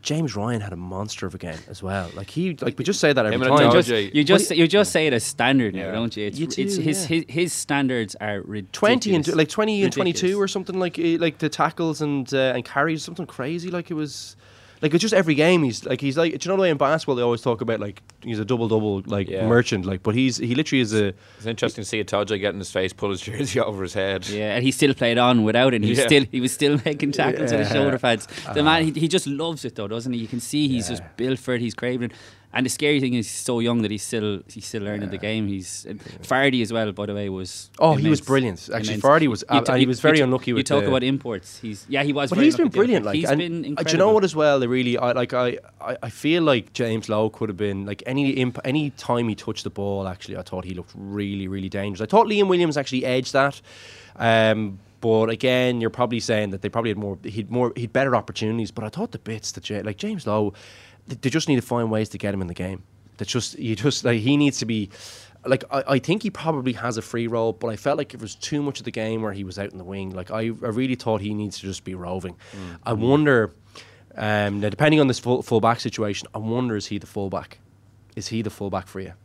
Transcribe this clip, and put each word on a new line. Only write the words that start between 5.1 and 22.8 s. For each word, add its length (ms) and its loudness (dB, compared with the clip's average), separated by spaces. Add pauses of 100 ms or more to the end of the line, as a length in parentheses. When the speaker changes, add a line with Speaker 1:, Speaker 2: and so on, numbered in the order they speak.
Speaker 3:
as 100 2
standard 500 2
now, 120 -6
Speaker 2:
Yeah. 80 -6
Speaker 3:
don't 240 -2
you? 100 -4
It's, 100 -6
Speaker 1:
You 80 -2
Speaker 3:
it's 100 -6
Speaker 1:
do, 260 -2
Speaker 3:
his, 280 0
Speaker 1:
yeah. 100 2
Speaker 3:
his, 100 -4
his 240 -2
standards 680 0
are 220 -4
ridiculous. 320 -8
Speaker 1:
Twenty 420 4
and, 180 2
like, 140 4
twenty 340 0
and 120 2
twenty-two 320 0
Speaker 3:
Ridiculous. 180 2
Speaker 1:
or 80 0
something, 260 -6
like, 220 -2
eh, 220 2
like, 160 0
the 100 -2
tackles 540 0
and, 320 -2
uh, 200 2
and 120 -4
carries, 360 0
something 240 -10
crazy. 460 -8
Like, 200 -8
it 20 -6
was, 420 -8 (460)
like, 120 2
it's 80 6
just 120 0
every 220 4
game 280 6
he's, 220 -2
like, 160 -2
he's 160 -2
like, 200 0
do 80 -8
you 40 -6
know 80 0
the 60 2
way 60 4
in 60 2
basketball 400 2
they 60 0
always 180 2
talk 220 0
about, 180 -2
like, 220 -8 (200)
he's 180 -6
a 40 -2
double-double, 640 0
like, 240 -2
Speaker 2:
Yeah. 180 -2
Speaker 1:
merchant, 380 4
like, 180 -4
but 100 0
he's, 220 2
he 200 -2
literally 260 2
is 120 0
a 200 2 (240)
Speaker 2:
It's 80 -14
interesting 380 -4
to 60 -10
see 140 -2
Itoje 380 0
get 100 0
in 80 -8
his 120 -8
face, 200 0